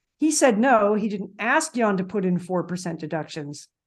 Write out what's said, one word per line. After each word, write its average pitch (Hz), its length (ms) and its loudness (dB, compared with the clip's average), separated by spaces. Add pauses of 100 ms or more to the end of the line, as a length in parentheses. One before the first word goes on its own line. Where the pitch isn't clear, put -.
(200)
He 311 120 2
said 269 260 4
no, 220 360 4
he 214 160 0
didn't 196 280 -8
ask 269 360 0
Jan 214 240 2
to 185 80 0
put 196 200 -4
in 180 140 2
four 180 240 -2
percent 175 360 -8
deductions 151 680 -8 (200)